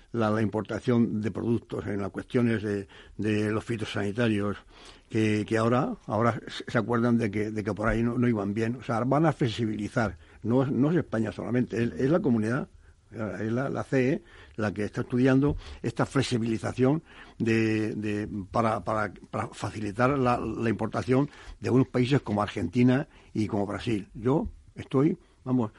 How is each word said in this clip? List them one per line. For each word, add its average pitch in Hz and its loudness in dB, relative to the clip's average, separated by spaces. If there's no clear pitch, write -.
la, 110 2
la 107 2
importación 107 2
de 107 -2
productos 104 -2
en 104 -4
las 98 -4
cuestiones 113 0
de, 101 -4
de 104 0
los 107 -2
fitosanitarios, 104 -2
que, 107 2
que 110 0
ahora, 123 2
ahora 117 0
se, - -12
se - -2
acuerdan 117 2
de 113 0
que, 107 -2
de 107 -4
que 104 -2
por 104 -2
ahí 110 2
no, 117 0
no 120 2
iban 101 0
bien. 113 -2
O 113 -16
sea, 113 -2
van 139 2
a 147 4
flexibilizar. 107 -2
No 123 2
es, 131 -2
no 127 2
es 180 2
España 110 -2
solamente, 107 -2
es, 120 -2
es 131 0
la 175 2
comunidad, 117 0
es 104 -6
la, 127 -2
la 113 -4
C 135 2
E - -2
la 104 -2
que 104 -4
está 104 -4
estudiando 131 4
esta 120 -2
flexibilización 120 0
de, 110 2
de, 104 -4
para, 113 0
para, 107 -2
para 107 -6
facilitar 110 -2
la, 123 2
la 113 -2
importación 117 0
de 107 -4
algunos 123 4
países 127 2
como 104 0
Argentina 120 2
y 110 0
como 101 -2
Brasil. 101 -4
Yo 131 0
estoy, 143 0
vamos, 123 0